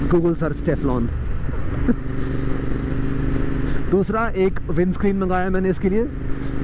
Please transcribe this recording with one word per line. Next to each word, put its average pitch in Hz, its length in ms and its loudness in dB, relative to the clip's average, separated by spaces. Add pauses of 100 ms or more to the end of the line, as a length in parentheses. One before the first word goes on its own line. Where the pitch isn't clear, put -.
Google 170 280 2
सर्च 147 200 -2
Teflon। 135 460 0
<laughs> 117 40 2 (2750)
दूसरा 220 380 2
एक 185 320 0 (100)
विंडस्क्रीन 185 480 2
मंगाया 185 320 0
मैंने 185 200 2
इसके 185 180 0
लिए, 220 200 2 (560)